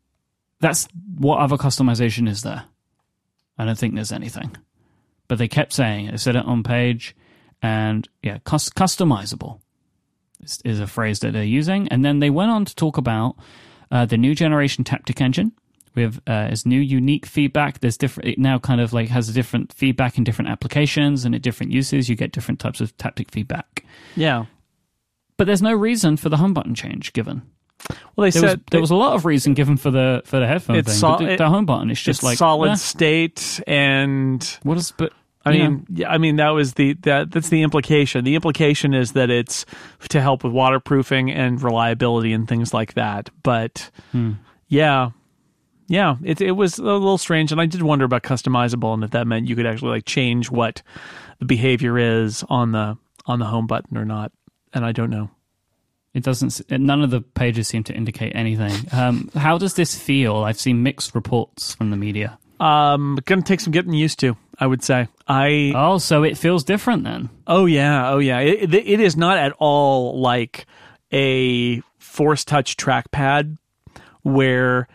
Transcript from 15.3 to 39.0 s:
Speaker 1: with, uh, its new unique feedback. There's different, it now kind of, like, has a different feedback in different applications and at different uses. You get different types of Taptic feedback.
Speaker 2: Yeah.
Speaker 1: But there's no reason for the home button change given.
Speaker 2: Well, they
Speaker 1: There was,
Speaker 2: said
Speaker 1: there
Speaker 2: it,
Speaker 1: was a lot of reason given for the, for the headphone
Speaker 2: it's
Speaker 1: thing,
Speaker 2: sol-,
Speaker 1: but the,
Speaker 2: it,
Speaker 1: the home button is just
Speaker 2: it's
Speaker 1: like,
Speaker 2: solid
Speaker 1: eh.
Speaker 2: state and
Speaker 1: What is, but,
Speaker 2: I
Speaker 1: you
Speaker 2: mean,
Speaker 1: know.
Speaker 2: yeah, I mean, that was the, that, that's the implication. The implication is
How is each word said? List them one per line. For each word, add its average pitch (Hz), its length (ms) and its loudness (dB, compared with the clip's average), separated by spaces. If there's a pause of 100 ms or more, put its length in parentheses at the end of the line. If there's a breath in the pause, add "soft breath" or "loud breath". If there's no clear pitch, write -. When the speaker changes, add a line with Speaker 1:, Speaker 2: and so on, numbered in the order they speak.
Speaker 1:
with, 117 320 -2
uh, 110 240 -2
its 113 160 -4
new 127 140 2
unique 135 460 0
feedback. 143 540 0
There's 120 160 -2
different, - 340 -4
it - 80 -4
now 131 200 2
kind 120 220 0
of, 117 120 -2
like, 117 160 -2
has 120 200 -2
a 110 40 -8
different 120 400 -2
feedback 127 460 -2
in 120 60 2
different 120 260 -2
applications 143 720 0
and 120 100 0
at 120 80 -4
different 123 300 -4
uses. 135 360 0
You 117 80 0
get - 160 -4
different - 280 -6
types - 200 -6
of - 160 -6
Taptic - 340 -8
feedback. - 540 -8 (320 loud breath)
Speaker 2:
Yeah. 135 300 0 (880)
Speaker 1:
But 196 100 2
there's 196 160 2
no 220 120 4
reason 208 420 2
for 156 120 -2
the 151 80 2
home 185 180 4
button 127 200 -4
change - 380 -10
given. 117 300 -6 (720 loud breath)
Speaker 2:
Well, 208 120 0
they 185 40 4
Speaker 1:
There 170 120 4
was, 202 100 6
Speaker 2:
said 180 180 -4
Speaker 1:
there 170 80 4
Speaker 2:
it, 165 40 4
Speaker 1:
was 156 80 2
a 175 60 4
lot 247 180 4
of 180 100 0
reason 143 300 2
given 143 240 2
for 143 120 -2
the, 131 360 2
for 135 120 -2
the 127 80 2
headphone 156 300 0
Speaker 2:
it's 113 120 2
Speaker 1:
thing, 104 100 0
Speaker 2:
sol-, 170 140 4
Speaker 1:
but 170 120 0
the, 175 80 0
Speaker 2:
it, 185 60 0
Speaker 1:
the 160 100 4
home 196 160 4
button 127 260 0
is 120 100 -4
just 143 180 -2
Speaker 2:
it's - 60 -10
Speaker 1:
like, 123 140 0
Speaker 2:
solid 160 340 4
Speaker 1:
eh. - 20 2
Speaker 2:
state 165 920 -2
and 135 800 0 (200)
Speaker 1:
What 151 120 0
is, 170 160 -4
but, 160 220 -4 (320)
Speaker 2:
I 151 60 4
Speaker 1:
you 156 100 6
Speaker 2:
mean, 147 100 2
Speaker 1:
know. 135 160 -6
Speaker 2:
yeah, 170 220 -4
I 165 80 2
mean, 156 180 2
that 151 140 4
was 147 240 0
the, 139 180 2 (120)
that, 151 260 2
that's 165 180 -2
the 160 140 4
implication. 147 600 2
The 135 100 2
implication 151 580 2
is 127 200 0